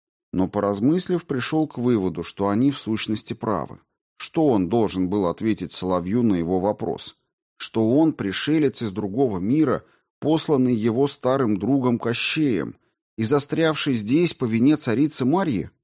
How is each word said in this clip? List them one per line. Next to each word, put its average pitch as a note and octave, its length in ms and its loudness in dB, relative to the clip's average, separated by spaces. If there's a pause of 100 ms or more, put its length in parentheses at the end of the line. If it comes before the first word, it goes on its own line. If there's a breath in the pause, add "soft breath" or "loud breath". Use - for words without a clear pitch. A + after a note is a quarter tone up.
(340)
Но, F#2 140 0
поразмыслив, A#2 800 0
пришел D3+ 420 -2
к - 100 -12
выводу, F#2+ 460 0
что G2 260 -2
они A#2+ 220 2
в C3 60 -6
сущности A2 560 -4
правы. G#2 460 -6 (380)
Что - 300 0
он G2+ 200 4
должен F#2+ 420 0
был G2 180 2
ответить F#2 440 -2
Соловью F#2 520 0
на G#2+ 120 4
его F2 240 0
вопрос? G2+ 560 -4 (420)
Что A2 320 0
он D3+ 240 4
пришелец C3 680 -2
из A2 100 -4
другого G#2 480 -2
мира, B2 460 0 (340 soft breath)
посланный C3+ 560 2
его A2+ 320 2
старым B2+ 500 0
другом B2 400 2
Кощеем, A2+ 800 -2 (420)
и A2 60 -2
застрявший D3 680 0
здесь B2 400 0
по - 120 -4
вине A#2+ 320 4
царицы C3 480 0
Марьи? C#3 440 0 (140)